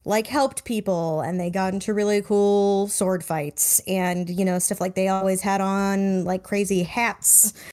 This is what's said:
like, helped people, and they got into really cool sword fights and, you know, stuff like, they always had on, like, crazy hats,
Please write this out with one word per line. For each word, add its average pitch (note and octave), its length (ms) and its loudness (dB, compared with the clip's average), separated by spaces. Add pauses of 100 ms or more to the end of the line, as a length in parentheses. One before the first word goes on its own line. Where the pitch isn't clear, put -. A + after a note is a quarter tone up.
like, A3 220 0
helped C4+ 380 0
people, E3+ 560 -2
and E3 180 -2
they F3+ 120 -2
got F#3+ 220 0
into G3 220 -2
really G#3 260 2
cool G3+ 680 2
sword F#3 360 -2
fights - 640 -2
and, F3+ 420 0
you F3+ 160 -2
know, F3+ 140 0
stuff F#3+ 220 -2
like, F#3 160 -4
they F#3+ 120 2
always F#3+ 320 0
had G3 200 0
on, G3 640 0
like, F#3 180 -2
crazy G3 400 0
hats, - 720 2 (180)